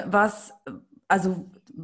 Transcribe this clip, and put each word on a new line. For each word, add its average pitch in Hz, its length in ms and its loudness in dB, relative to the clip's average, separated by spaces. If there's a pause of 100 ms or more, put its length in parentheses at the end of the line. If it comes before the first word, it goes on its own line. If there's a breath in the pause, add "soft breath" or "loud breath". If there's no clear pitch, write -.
was, 202 460 2 (560)
also, 185 380 2 (380)